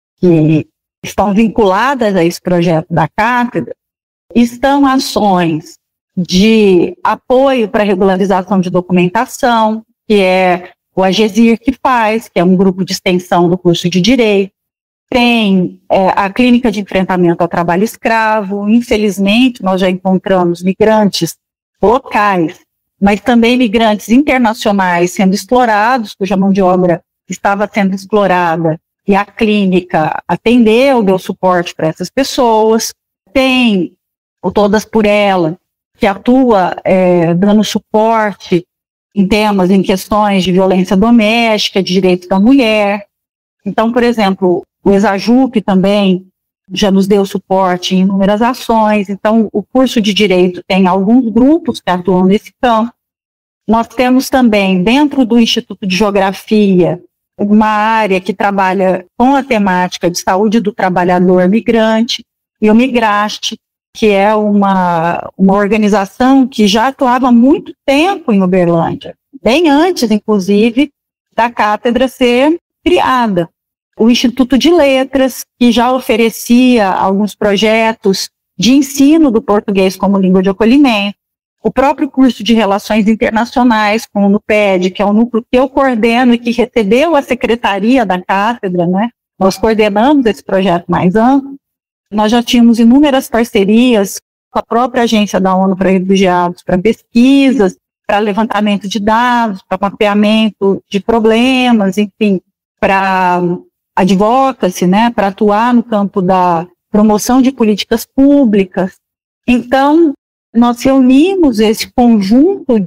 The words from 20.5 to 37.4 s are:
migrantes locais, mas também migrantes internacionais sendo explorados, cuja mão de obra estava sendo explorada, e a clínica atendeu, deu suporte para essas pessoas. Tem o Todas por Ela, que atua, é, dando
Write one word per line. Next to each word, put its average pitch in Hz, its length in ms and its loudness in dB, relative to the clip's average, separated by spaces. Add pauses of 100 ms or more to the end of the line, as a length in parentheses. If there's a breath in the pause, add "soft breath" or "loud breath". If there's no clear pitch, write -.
migrantes 208 720 0 (460)
locais, 208 800 -2 (420)
mas 202 200 0
também 240 360 2
migrantes 220 520 -2
internacionais 208 1040 0
sendo 190 220 0
explorados, 226 800 0
cuja 190 240 -4
mão 196 140 0
de 190 100 0
obra 180 400 0 (260)
estava 202 440 -4
sendo 196 240 -2
explorada, 180 840 -2 (280)
e 196 80 2
a 196 80 0
clínica 190 1040 -2
atendeu, 233 720 2
deu 190 160 0
suporte 180 560 -2
para - 140 -4
essas 165 220 -8
pessoas. 226 840 0 (400)
Tem 254 600 0 (500)
o 196 80 -4
Todas 208 340 0
por 220 200 -2
Ela, 196 520 0 (400)
que - 80 -2
atua, 208 800 0
é, 180 500 2
dando 208 300 2